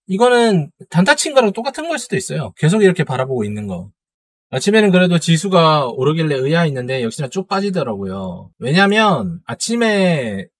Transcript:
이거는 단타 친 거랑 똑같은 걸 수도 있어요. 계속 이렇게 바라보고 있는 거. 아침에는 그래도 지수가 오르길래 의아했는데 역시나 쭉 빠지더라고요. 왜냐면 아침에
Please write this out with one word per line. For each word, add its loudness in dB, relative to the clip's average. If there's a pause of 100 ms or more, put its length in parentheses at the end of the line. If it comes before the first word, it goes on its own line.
이거는 2 (200)
단타 4
친 -4
거랑 4
똑같은 -6
걸 -4
수도 -8
있어요. -6
계속 2
이렇게 4
바라보고 -4
있는 -6
거. -10 (640)
아침에는 2
그래도 4
지수가 2
오르길래 -2
의아했는데 -2
역시나 -6
쭉 -8
빠지더라고요. -6
왜냐면 0
아침에 -2 (140)